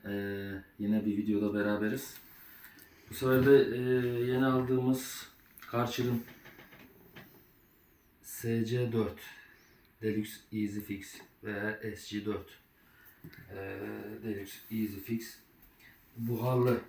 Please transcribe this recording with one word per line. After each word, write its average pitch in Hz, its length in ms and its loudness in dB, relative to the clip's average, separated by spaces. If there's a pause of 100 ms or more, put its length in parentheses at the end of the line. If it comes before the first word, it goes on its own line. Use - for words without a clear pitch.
Ee, 101 460 -4 (280)
yine 104 260 2
bir 104 120 2
videoda 104 360 2
beraberiz. 104 640 0 (920)
Bu - 40 -12
sefer 131 320 4
de, 135 320 10
e, 123 40 -2 (500)
yeni 131 140 4
aldığımız 127 840 2 (320)
Karcher'ın 120 640 -2 (2000)
S 113 440 0
C 120 260 0
dört 110 280 0 (800)
Deluxe 107 320 -2 (180)
Easy 104 280 -2
Fix 101 420 -10 (220)
veya 107 360 -4 (180)
S - 200 -10
G 101 80 -6
dört, 98 240 -4 (1000)
e, 98 280 -8 (440)
Deluxe 101 340 -6 (140)
Easy 107 260 -2
Fix 113 420 -6 (760)
buharlı 120 720 2